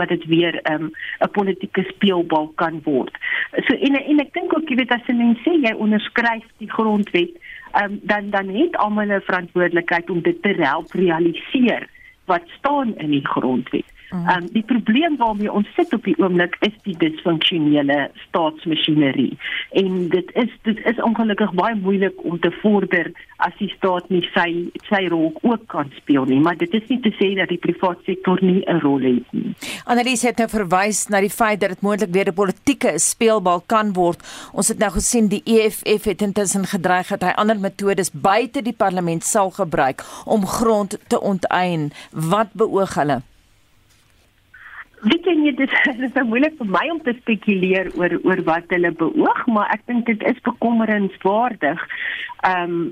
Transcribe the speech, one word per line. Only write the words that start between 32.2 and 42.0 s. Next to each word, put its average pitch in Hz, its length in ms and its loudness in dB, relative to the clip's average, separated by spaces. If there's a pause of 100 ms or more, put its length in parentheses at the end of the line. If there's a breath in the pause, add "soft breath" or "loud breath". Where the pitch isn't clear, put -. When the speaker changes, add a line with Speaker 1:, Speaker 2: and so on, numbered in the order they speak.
Speaker 2:
'n 190 60 0
politieke 190 680 0
speelbal 185 640 2
kan 214 280 0
word. 175 300 2 (300 loud breath)
Ons 196 140 0
het - 100 -2
nou 208 140 2
gesien 220 360 2
die 196 180 -2
E 220 240 4
F 214 140 -8
F 214 200 0
het 190 180 -2
intussen 202 440 0
gedreig 180 420 0
dat 196 140 -4
hy 180 140 0
ander 214 240 2
metodes 196 520 0
buite 208 500 0
die 226 120 -4
parlement 180 500 0
sal 196 260 2
gebruik 147 540 -2 (220 loud breath)
om 208 200 2
grond 208 520 0 (100)
te - 120 2
onteien. 170 720 0 (200 loud breath)